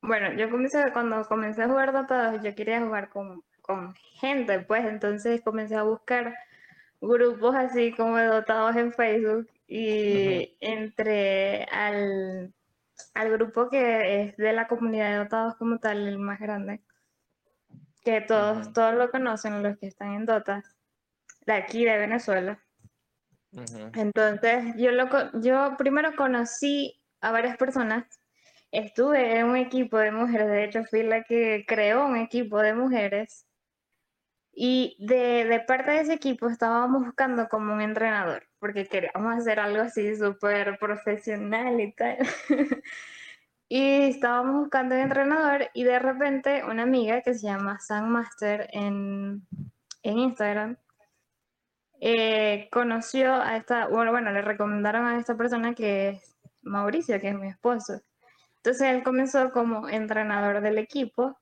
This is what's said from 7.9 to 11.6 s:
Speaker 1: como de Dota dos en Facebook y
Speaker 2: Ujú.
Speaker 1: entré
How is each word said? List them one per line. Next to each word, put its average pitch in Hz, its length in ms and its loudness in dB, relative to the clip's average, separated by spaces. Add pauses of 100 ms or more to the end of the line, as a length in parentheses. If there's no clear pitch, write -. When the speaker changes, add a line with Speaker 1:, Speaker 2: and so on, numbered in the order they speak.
Speaker 1:
como 226 240 0
de 226 100 4
Dota 220 280 2
dos 226 200 2
en 240 180 2
Facebook 226 540 0 (220)
y 208 720 2
Speaker 2:
Ujú. - 100 -8 (100)
Speaker 1:
entré 208 1080 0